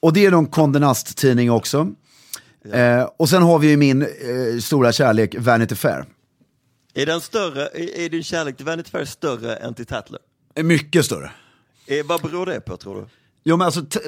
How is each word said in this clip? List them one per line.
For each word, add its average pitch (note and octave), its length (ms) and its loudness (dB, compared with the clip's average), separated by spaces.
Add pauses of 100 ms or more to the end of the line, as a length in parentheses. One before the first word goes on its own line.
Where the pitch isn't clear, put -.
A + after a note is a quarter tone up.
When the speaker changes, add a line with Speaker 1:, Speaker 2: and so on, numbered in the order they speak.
Speaker 1:
och D#3+ 120 4
det G3+ 140 6
är F#3+ 40 6
någon E3 160 4
Condé C#3+ 320 2
Nast-tidning B2 720 2
också. - 380 0 (760)
Speaker 2:
Ja. G#2+ 120 -12
Speaker 1:
Eh, B2 400 2
och D#3+ 120 2
sen F#3 140 4
har E3+ 160 6
vi D3+ 100 4
ju D3 80 6
min, C#3 260 4
eh, - 60 -2 (520)
stora B2 320 2
kärlek A2+ 460 2
Vanity A#2 360 2
Fair. D2+ 300 -4 (880)
Speaker 2:
Är C#3 120 -4
den D#3+ 140 -2
större, D#3 460 -6
är, E3 320 -10
är E3+ 100 -6
din E3 160 -6
kärlek D3+ 320 -6
till C3+ 100 -12
Vanity E3 240 -8
Fair - 140 -6
större A#2 520 -6
än A#2+ 180 -12
till A#2+ 120 -14
Tatler? - 340 -12 (340)
Speaker 1:
Är D#3+ 80 -4
mycket D#3+ 420 2
större. D2 260 -8 (560)
Speaker 2:
Eh, C#3+ 200 -4
vad E3 160 -4
beror E3+ 240 -8
det D3+ 140 -8
på, F2 160 -14
tror G2 240 -16
du? G#2 60 -16 (380)
Speaker 1:
Jo, E3 120 2
men F3+ 80 2
alltså, E3 180 -2
t-, - 260 -6